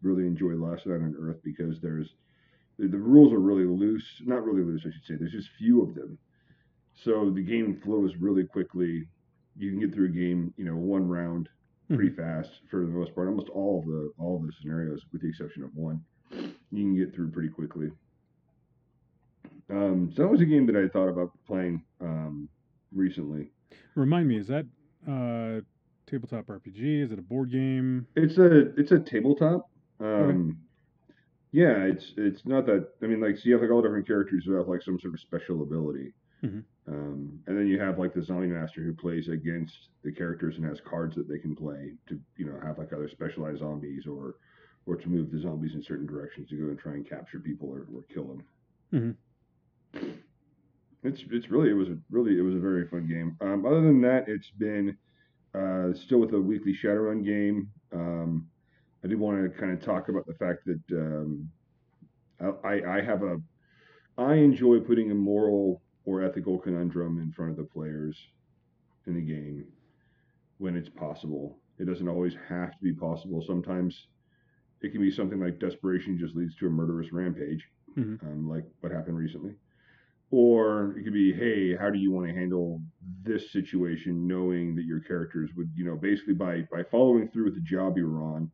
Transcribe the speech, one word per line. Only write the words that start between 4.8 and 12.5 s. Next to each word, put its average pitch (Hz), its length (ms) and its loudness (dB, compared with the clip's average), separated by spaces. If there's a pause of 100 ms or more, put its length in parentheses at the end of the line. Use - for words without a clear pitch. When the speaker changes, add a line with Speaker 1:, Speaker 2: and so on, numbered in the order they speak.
Speaker 1:
I 80 40 -8
should - 140 -14
say. 80 140 -8
There's 82 140 -6
just 104 260 -10
few 117 240 8
of 82 120 0
them. 69 220 -12 (760)
So 107 360 2
the 95 120 0
game 107 420 0
flows 101 340 0
really 95 260 2
quickly. 87 640 -2 (520)
You 98 120 -4
can 95 100 -2
get 151 120 0
through 101 140 2
a 90 60 0
game, 87 440 -2
you 101 80 -8
know, 82 120 -4
one 95 300 0
round 85 440 -4 (380)
pretty 113 200 4
Speaker 2:
Mm-hmm. 82 140 -8
Speaker 1:
fast 80 300 -6 (180)